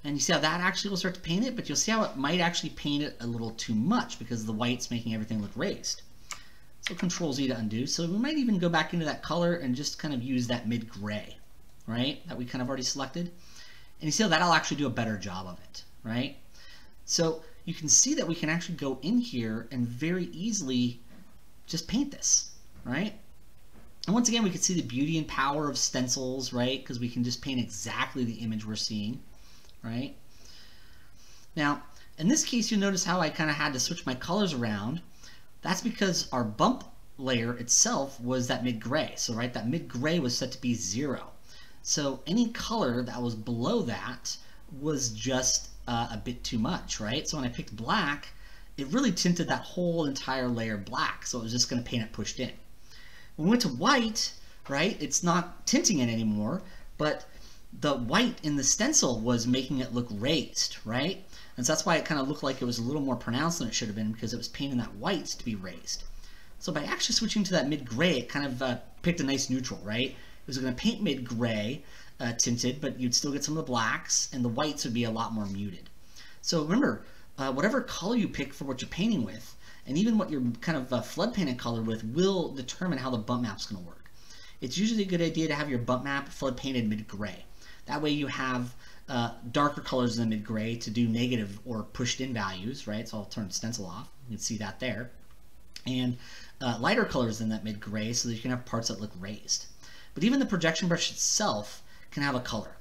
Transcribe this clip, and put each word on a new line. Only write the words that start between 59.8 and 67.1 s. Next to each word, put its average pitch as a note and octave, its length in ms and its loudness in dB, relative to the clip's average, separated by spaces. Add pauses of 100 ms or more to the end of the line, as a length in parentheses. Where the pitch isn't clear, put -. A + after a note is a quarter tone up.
look A#2+ 180 0
raised, A#2 760 0
right? C3+ 400 -2 (320)
And B2 80 -2
so D#3 80 6
that's D#3 120 2
why E3+ 120 6
it D3 80 0
kinda D3 180 2
looked C#3 200 -2
like C3 180 0
it B2+ 40 0
was A#2+ 140 0
a A#2 40 0
little C#3+ 180 0
more C3+ 140 2
pronounced C#3+ 440 0
than B2+ 80 0
it G#2+ 60 -2
should - 140 0
have G#2 80 -4
been, G#2+ 160 0
because A2+ 220 -2
it B2 40 -4
was A#2+ 100 -6
painting C#3 300 -2
that G#2 180 0
white C#3+ 300 0
to - 200 -6
be A2+ 100 0
raised. F2+ 480 -8 (560)
So - 120 -4
by D3 120 -2
actually - 320 0